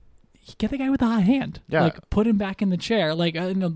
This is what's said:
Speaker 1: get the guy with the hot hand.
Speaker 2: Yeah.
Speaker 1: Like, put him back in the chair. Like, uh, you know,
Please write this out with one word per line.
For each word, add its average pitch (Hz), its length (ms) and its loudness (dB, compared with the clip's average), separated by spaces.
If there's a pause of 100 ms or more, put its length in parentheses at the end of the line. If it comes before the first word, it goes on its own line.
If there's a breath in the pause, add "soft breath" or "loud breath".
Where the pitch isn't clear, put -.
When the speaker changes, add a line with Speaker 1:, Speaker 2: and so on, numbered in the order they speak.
(580)
Speaker 1:
get 214 140 -2
the 277 60 -4
guy 262 120 -2
with 269 100 2
the 254 80 2
hot 226 160 2
hand. 254 460 0
Speaker 2:
Yeah. 156 140 2
Speaker 1:
Like, - 260 -2
put 214 180 2
him 220 100 4
back 196 240 -4
in 202 80 0
the 180 80 0
chair. 175 380 0
Like, 165 220 0
uh, 175 100 -4
you 190 80 -2
know, 185 200 -2